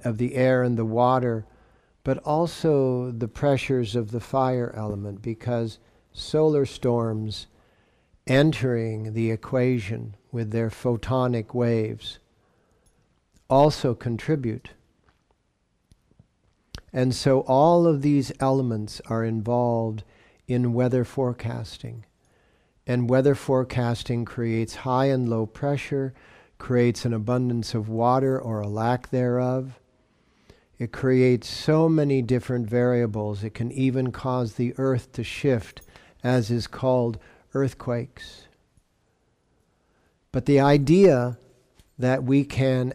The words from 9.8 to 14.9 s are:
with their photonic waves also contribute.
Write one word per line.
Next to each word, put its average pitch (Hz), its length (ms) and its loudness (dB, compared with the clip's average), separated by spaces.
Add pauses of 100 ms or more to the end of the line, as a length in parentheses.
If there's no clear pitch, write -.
with 117 180 -6
their 113 180 -2
photonic 123 840 -2
waves 113 680 -2 (1300)
also 135 460 4
contribute. 117 760 -4 (2250)